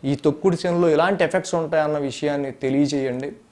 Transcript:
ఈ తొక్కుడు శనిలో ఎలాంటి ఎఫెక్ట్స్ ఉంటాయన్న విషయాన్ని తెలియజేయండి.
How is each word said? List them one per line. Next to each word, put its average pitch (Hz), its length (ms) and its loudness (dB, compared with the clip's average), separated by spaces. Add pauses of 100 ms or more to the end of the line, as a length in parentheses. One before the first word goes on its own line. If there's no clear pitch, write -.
(100)
ఈ - 20 2 (120)
తొక్కుడు 170 380 2
శనిలో 175 340 2
ఎలాంటి 175 300 2
ఎఫెక్ట్స్ 190 320 -2
ఉంటాయన్న 151 480 0
విషయాన్ని 143 440 -4 (120)
తెలియజేయండి. 135 680 0 (240)